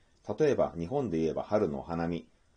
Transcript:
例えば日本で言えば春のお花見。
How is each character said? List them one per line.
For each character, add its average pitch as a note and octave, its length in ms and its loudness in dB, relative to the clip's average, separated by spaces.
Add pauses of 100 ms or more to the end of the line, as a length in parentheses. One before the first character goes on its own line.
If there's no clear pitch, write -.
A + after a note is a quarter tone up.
(380)
例 D3+ 140 4
え A#2 40 4
ば E2 220 2
日 E2+ 100 -4
本 C3 220 -2
で E2 100 0
言 D#2+ 120 2
え - 20 -4
ば D2+ 100 -4
春 G#2 260 2
の C#2+ 100 -4
お - 20 -8
花 E2 260 -4
見。 E2+ 200 -4 (300)